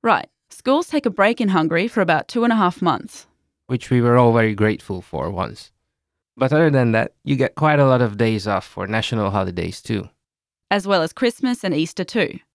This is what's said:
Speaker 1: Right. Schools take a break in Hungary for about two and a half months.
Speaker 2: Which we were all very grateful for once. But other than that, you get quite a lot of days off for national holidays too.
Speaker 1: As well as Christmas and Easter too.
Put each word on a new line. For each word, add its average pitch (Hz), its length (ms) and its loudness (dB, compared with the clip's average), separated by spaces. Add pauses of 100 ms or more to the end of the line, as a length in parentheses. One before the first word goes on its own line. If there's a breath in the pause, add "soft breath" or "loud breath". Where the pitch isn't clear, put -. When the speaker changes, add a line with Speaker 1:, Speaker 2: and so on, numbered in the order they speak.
Speaker 1:
Right. 220 260 0 (200)
Schools 294 380 0
take 294 200 -2
a - 20 2
break 208 320 -2
in 208 80 0
Hungary 170 380 0
for 226 140 -4
about 165 260 0
two 233 160 -4
and 240 100 2
a - 20 2
half 180 260 0
months. - 440 -4 (400)
Speaker 2:
Which 123 240 -6
we 123 120 4
were 120 160 4
all 120 140 6
very 113 220 2
grateful 104 480 -2
for 80 300 -6
once. - 400 -8 (680)
But 131 160 0
other 160 160 4
than 127 220 2
that, 113 220 0 (100)
you 139 120 -2
get 127 200 -2
quite 151 240 2
a 135 80 6
lot 127 140 4
of 101 160 0
days 110 300 0
off 98 180 -2
for 95 220 -10
national 107 440 -2
holidays 90 500 -4
too. - 280 -6 (600)
Speaker 1:
As 196 160 -2
well 190 160 2
as 160 120 -4
Christmas 247 500 -2
and 185 100 -2
Easter 160 300 -4
too. - 360 -4 (160)